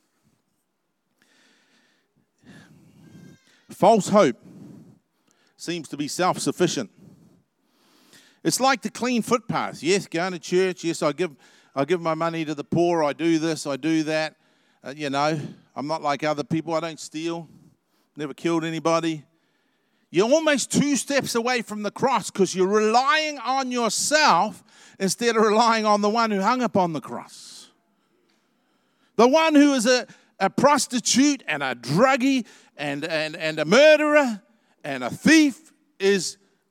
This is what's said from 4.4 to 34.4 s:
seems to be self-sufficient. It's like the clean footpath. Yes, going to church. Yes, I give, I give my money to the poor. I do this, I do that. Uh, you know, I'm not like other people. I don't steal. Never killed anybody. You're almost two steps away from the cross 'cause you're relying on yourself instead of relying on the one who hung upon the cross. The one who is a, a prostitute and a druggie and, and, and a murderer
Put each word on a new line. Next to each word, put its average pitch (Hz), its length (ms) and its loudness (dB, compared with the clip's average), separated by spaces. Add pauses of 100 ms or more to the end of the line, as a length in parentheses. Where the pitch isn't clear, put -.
seems 165 320 -10
to 151 80 -12
be 143 100 -6
self-sufficient. 160 800 -2 (1500)
It's 165 180 -2
like 269 200 2
the - 80 -8
clean 240 320 -4
footpath. 160 640 -4
Yes, 180 240 0
going 175 240 -4
to 175 80 -10
church. 180 460 -2
Yes, 165 160 -6
I 156 100 0
give, 147 240 -6 (400)
I 139 80 -2
give 170 160 -2
my 165 140 -4
money 165 320 -4
to 151 100 -6
the 143 80 -10
poor. 170 400 0
I 143 80 0
do 160 280 0
this, 156 280 -4
I 143 80 -6
do 156 280 -2
that. 156 340 -4 (440)
Uh, 127 140 -16
you 151 140 -8
know, 147 280 -2 (380)
I'm 131 120 -8
not 156 140 -6
like 143 220 -4
other 151 220 -2
people. 160 280 -6
I 160 60 -2
don't 160 200 -8
steal. 165 500 -10 (640)
Never 143 180 -10
killed 165 300 -2
anybody. 160 600 -2 (840)
You're 202 180 2
almost 302 420 0
two 285 240 0
steps 247 380 -2
away 240 300 -2
from 208 180 -12
the 202 80 -6
cross 233 400 -2
'cause 185 240 -2
you're 185 140 0
relying 262 720 2
on 254 320 -4
yourself 233 920 0 (360)
instead 226 360 -2
of 220 60 4
relying 220 460 4
on 208 140 2
the 208 80 2
one 226 200 0
who 202 100 -2
hung 233 220 0
upon 185 320 0
the 139 80 -6
cross. - 720 -16 (1400)
The 226 120 6
one 320 280 4
who 285 180 6
is 240 140 -2
a, 247 180 2 (340)
a 190 120 0
prostitute 269 960 0
and 147 160 -4
a 131 100 -4
druggie 233 720 0 (320)
and, 143 280 -8
and, 156 300 -4
and 156 220 -6
a 151 80 -2
murderer 294 800 4 (400)